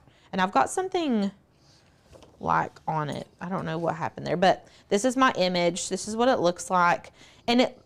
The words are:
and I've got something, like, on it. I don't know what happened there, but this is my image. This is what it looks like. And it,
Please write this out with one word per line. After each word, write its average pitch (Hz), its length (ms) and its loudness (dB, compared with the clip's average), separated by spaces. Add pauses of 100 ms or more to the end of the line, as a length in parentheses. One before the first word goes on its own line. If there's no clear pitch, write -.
(300)
and 190 100 -4
I've 190 120 0
got - 180 2
something, 302 600 -2 (1080)
like, 160 320 -2 (160)
on 156 220 -4
it. - 160 -10 (140)
I 175 80 -12
don't 175 160 -6
know 160 140 -6
what 165 180 -2
happened 139 300 -8
there, 143 100 -2
but 180 300 2 (220)
this 202 160 0
is 254 120 0
my 262 200 4
image. 180 520 0
This 185 200 -6
is 220 80 -6
what 240 120 2
it 262 100 2
looks 175 320 -2
like. 175 420 2 (360)
And 240 120 4
it, - 240 0